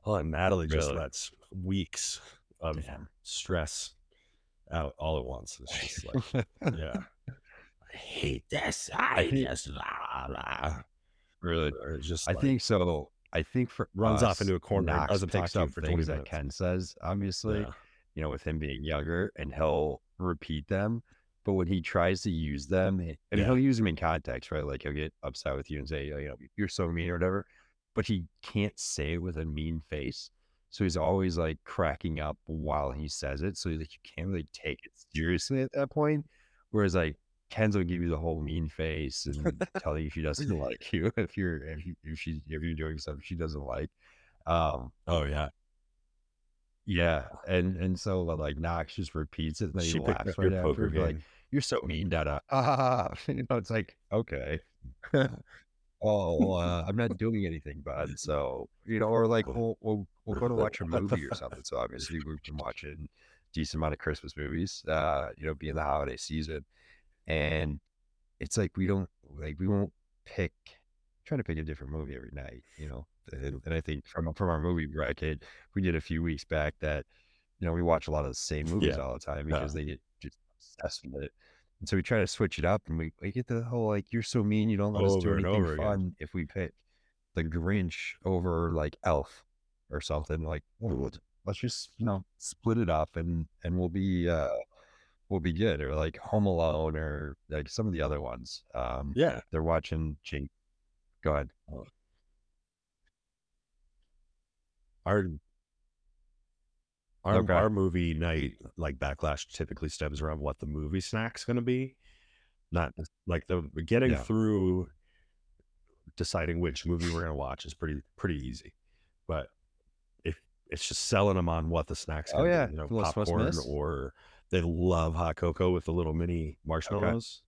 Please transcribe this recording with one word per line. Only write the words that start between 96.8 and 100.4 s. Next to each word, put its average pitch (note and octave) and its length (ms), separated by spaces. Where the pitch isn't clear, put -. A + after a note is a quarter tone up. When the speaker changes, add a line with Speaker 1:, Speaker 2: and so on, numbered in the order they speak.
Speaker 2:
or, D2+ 400
like, D2+ 200
some A2 160
of G2+ 80
the D#2 80
other D2+ 180
ones. B1 440
Um, B1+ 400
Speaker 1:
Yeah. C#3+ 260
Speaker 2:
they're D#2+ 120
watching D#2+ 600
Jake. C#2 260